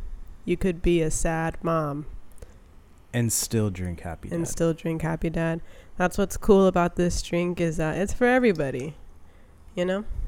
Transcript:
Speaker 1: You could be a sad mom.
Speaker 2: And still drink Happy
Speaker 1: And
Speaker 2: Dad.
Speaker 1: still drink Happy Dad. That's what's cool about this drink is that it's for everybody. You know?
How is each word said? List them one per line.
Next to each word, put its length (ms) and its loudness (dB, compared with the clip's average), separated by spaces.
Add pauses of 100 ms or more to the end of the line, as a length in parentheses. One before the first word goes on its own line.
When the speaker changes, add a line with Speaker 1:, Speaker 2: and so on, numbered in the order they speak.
(460)
Speaker 1:
You 120 0
could 240 0
be 200 4
a 100 2
sad 520 0
mom. 420 -2 (1080)
Speaker 2:
And 180 2
still 380 0
drink 320 -6
Happy 300 -8
Speaker 1:
And 140 -2
Speaker 2:
Dad. 60 -4
Speaker 1:
still 220 2
drink 280 -4
Happy 280 -2
Dad. 320 -2 (360)
That's 200 0
what's 200 0
cool 300 8
about 280 2
this 260 0
drink 400 -2
is 160 -2
that 200 -2
it's 160 0
for 120 2
everybody. 680 2 (800)
You 100 0
know? 200 -2 (220)